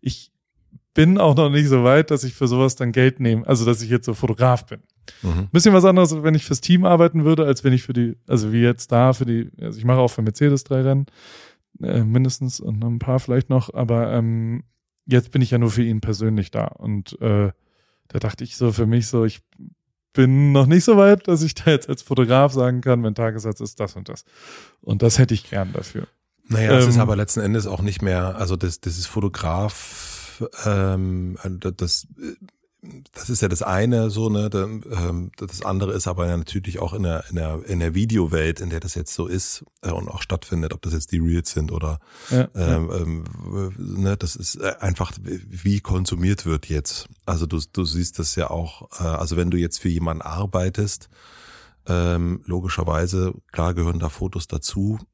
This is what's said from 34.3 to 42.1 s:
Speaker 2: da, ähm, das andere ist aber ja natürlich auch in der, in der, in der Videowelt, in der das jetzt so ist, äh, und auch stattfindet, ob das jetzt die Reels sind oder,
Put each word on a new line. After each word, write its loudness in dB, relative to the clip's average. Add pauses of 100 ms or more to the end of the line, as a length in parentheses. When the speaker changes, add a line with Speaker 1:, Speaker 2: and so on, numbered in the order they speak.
Speaker 2:
da, -2
ähm, -6
das -14
andere -2
ist -4
aber -4
ja -2
natürlich -8
auch -6
in -4
der, -4
in -8
der, -6
in -4
der -2
Videowelt, 0
in -8
der -6
das -10
jetzt -8
so -6
ist, -6 (180)
äh, -6
und -8
auch -12
stattfindet, -6
ob -16
das -6
jetzt -6
die 0
Reels -2
sind -4
oder, -6 (300)